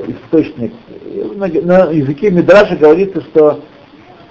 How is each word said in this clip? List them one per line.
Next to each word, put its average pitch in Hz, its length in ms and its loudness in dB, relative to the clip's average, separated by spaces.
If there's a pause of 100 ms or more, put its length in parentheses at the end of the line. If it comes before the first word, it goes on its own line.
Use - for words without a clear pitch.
источник. - 680 -6 (640)
На, 196 140 -8
на 175 420 0
языке 156 400 -2
Мидраша 175 460 4
говорится, 156 460 2
что 151 380 0 (720)